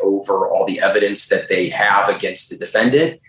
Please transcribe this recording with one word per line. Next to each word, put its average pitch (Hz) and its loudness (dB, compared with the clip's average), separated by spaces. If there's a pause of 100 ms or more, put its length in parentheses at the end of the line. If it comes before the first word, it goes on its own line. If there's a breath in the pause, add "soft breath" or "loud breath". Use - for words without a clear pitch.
over 98 0
all - 0
the - -4
evidence 101 2
that - 0
they 90 0
have 98 0
against - -4
the - -12
defendant. 131 0